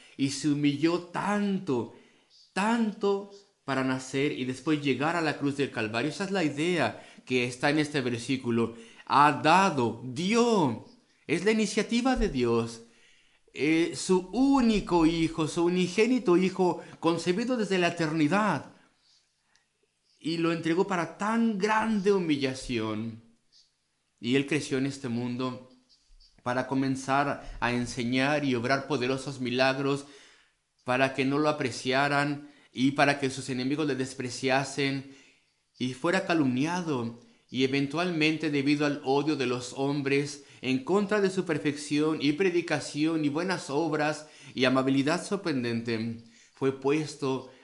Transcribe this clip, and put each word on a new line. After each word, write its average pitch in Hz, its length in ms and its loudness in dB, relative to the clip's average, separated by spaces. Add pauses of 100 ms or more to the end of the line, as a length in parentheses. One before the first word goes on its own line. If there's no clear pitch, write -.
(160)
y 135 140 0
se - 180 -4
humilló 147 560 2
tanto, 185 920 -2 (580)
tanto 202 760 0 (340)
para 131 180 -2
nacer 135 500 -2
y 131 120 -6
después 143 360 -2
llegar 143 360 0
a 170 40 0
la 151 180 -2
cruz 139 180 -2
del 135 160 -2
Calvario. 117 380 -2
Esa 196 140 -6
es 185 60 -4
la 190 140 0
idea 147 600 -2 (200)
que 127 200 0
está 127 260 -2
en 151 100 2
este 147 200 -2
versículo. 120 760 -2 (300)
Ha 143 360 4
dado, 147 640 4
dio, 180 840 2 (400)
es 170 180 -2
la 214 60 4
iniciativa 226 640 0
de 226 140 2
Dios. 117 540 0 (760)
Eh, 165 380 2
su 185 360 0
único 226 760 4
hijo, 165 420 0
su 170 160 0
unigénito 180 720 2
hijo, 185 460 2 (180)
concebido 180 560 0
desde 190 220 0
la 175 100 2
eternidad, 165 840 0 (1500)
y 165 160 -4
lo 165 160 0
entregó 165 340 0
para 175 320 -4
tan 220 400 0
grande 214 540 2
humillación. 123 1120 -2 (960)
Y 120 160 0
Él 139 100 0
creció 143 320 -2
en 135 80 0
este 139 220 -8
mundo 123 600 -6 (720)
para 123 240 -2
comenzar 135 920 0
a 120 140 0
enseñar 131 720 0
y 131 100 0
obrar 127 320 0
poderosos 131 540 -2
milagros, 135 640 0 (800)
para 131 300 2
que 135 100 0
no 139 140 2
lo 151 100 2
apreciaran 143 1040 0 (220)
y 131 180 2
para 143 280 4
que 135 120 -2
sus 131 180 -8
enemigos 139 380 -2
le 135 100 -2
despreciasen 135 1200 -4 (640)
y 127 160 -4
fuera 185 320 0
calumniado, 147 920 0 (280)
y 123 160 0
eventualmente, 156 840 0
debido 147 360 2
al 143 180 -2
odio 143 320 0
de 131 100 -2
los 123 300 -4
hombres 139 680 -2 (180)
en 131 220 0
contra 202 360 2
de 190 100 2
su 190 140 -2
perfección 151 760 -2
y 143 120 2
predicación 160 920 -2
y 143 40 0
buenas 170 420 -4
obras 151 560 -2 (280)
y 123 100 2
amabilidad 135 600 2
sorprendente, 117 1000 -4 (300)
fue 135 260 -2
puesto 139 720 -2 (140)